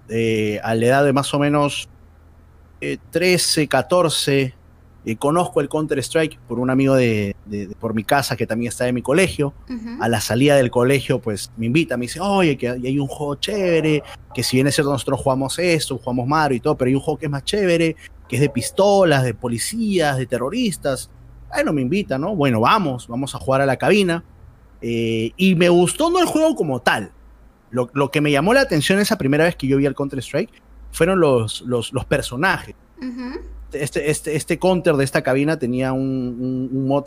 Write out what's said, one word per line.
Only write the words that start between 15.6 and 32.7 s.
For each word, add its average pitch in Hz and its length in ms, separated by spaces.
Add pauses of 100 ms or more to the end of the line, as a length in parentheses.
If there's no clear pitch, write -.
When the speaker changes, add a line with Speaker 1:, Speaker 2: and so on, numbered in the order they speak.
Speaker 1:
jugamos 123 280
Mario 143 300
y 117 60
todo, 151 160
pero 127 100
hay 131 80
un 135 60
juego 147 180
que 156 60
es 147 60
más 139 120
chévere, 170 540 (320)
que 117 80
es 127 40
de 147 60
pistolas, 170 800
de 120 80
policías, 151 840
de 131 80
terroristas". 143 840 (400)
Bueno, 285 240
me 143 80
invita, 127 360
¿no? 170 160
"Bueno, 139 280
vamos, 143 480
vamos 135 260
a 123 40
jugar 131 200
a 139 60
la 135 100
cabina". 170 480 (580)
Eh, 113 540
y 190 200
me 175 140
gustó 175 400
no 359 100
el 339 60
juego 311 300
como 143 260
tal. 123 300 (600)
Lo, 123 220
lo 139 180
que 151 100
me 147 100
llamó 151 220
la 277 80
atención 190 380
esa 208 180
primera 143 260
vez 175 120
que - 120
yo 135 100
vi 139 80
al 135 100
Counter-Strike 139 560 (400)
fueron 185 280
los, 127 420
los, 123 300
los 131 140
personajes. 139 720 (240)